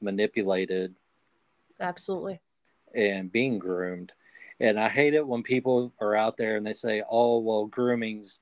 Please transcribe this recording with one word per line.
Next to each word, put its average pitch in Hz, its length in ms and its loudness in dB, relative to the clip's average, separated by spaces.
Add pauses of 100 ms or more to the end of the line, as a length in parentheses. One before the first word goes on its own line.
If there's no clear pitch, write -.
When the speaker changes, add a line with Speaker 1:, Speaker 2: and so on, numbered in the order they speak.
Speaker 1:
manipulated. 95 920 -2 (840)
Speaker 2:
Absolutely. 180 600 -8 (540)
Speaker 1:
And 98 360 0
being 117 280 0
groomed. 90 540 -6 (480)
And 110 180 4
I 110 100 2
hate 143 260 4
it 151 120 2
when 120 160 -2
people 123 580 0
are 107 160 0
out 110 200 0
there 110 200 -2
and 104 80 -4
they 107 80 -6
say, 107 380 -2
"Oh, 117 300 4
well, 110 260 0
grooming's," 110 760 -2